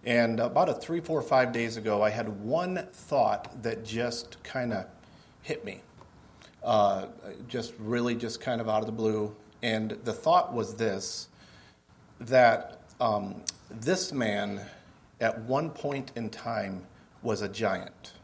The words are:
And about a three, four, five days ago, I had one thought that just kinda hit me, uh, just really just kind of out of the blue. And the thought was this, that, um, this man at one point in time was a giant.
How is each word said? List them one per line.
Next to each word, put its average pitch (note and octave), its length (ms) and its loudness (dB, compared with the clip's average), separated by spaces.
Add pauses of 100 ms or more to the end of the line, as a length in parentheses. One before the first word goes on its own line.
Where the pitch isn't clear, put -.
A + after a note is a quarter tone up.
And A#2 360 4
about C3+ 280 4
a C#3 60 2
three, E3 260 -4
four, D#3+ 220 -2
five B2+ 300 4
days A#2 260 -2
ago, G#2 240 2
I G#2+ 80 6
had G#2+ 320 -4
one E3+ 500 -2
thought A#2 720 0
that A2+ 240 -4
just A#2 580 -6
kinda A#2 440 -4 (560)
hit - 200 -6
me, G2 180 -12 (840)
uh, G2+ 440 4 (400)
just A#2+ 300 -6
really A#2+ 380 0
just A#2 260 -6
kind A#2+ 180 -2
of A2+ 80 -4
out G#2+ 120 2
of A2 80 -2
the A2 40 -6
blue. A2 440 0 (260)
And A2 300 0 (120)
the A2+ 100 0
thought E3+ 400 4
was G#2 220 -2
this, G#2 520 -2 (920)
that, A#2+ 640 6 (180)
um, G#2 440 -2 (260)
this D3+ 420 -2
man G2+ 500 -2 (600)
at A#2 200 0
one C3+ 280 0
point C#3 460 -6
in A2+ 160 -6
time G2+ 520 -6 (380)
was G#2 220 0
a G2+ 40 -4
giant. F#2+ 680 -4 (100)